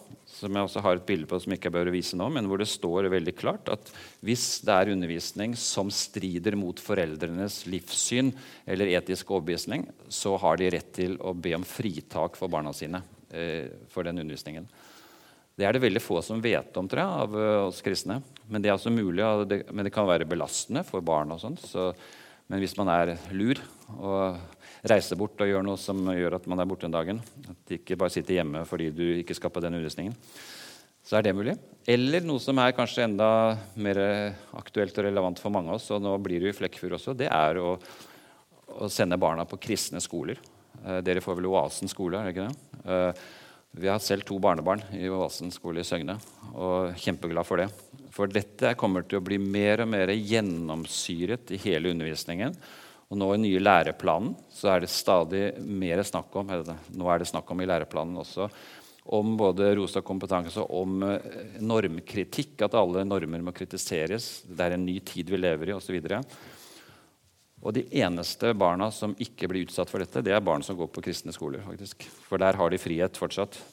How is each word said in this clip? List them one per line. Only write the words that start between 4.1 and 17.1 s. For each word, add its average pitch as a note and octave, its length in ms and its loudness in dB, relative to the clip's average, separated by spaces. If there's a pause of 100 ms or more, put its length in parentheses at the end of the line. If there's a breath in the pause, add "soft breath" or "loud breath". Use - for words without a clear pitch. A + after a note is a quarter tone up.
hvis - 420 0
det G#2 60 6
er G2 200 6
undervisning F#2 640 -2
som G2 340 -2
strider F#2 640 -2
mot F2+ 200 -4
foreldrenes F2 880 -2
livssyn A#2+ 640 0 (360 loud breath)
eller F#2+ 280 2
etiske F#2 380 0
overbevisning, F2 540 -2 (200)
så - 340 0
har E2 180 6
de F2+ 180 4
rett - 160 -8
til F#2 260 -2
å F2+ 160 -4
be E2+ 220 -2
om F#2 100 -6
fritak E2 720 -4
for F2+ 120 -2
barna D2+ 240 -2
sine, F2 280 -6 (280)
eh, E2 360 -4 (240)
for F2 160 -4
den E2+ 160 -4
undervisningen. D#2 440 -10 (920 loud breath)
Det G2+ 80 2
er G#2+ 80 4
det B2+ 80 4
veldig A2 220 4
få F2 180 0
som A2 200 -4
vet G#2 360 0
om, F#2+ 100 -2
tror C3 140 -2
jeg, F3 220 0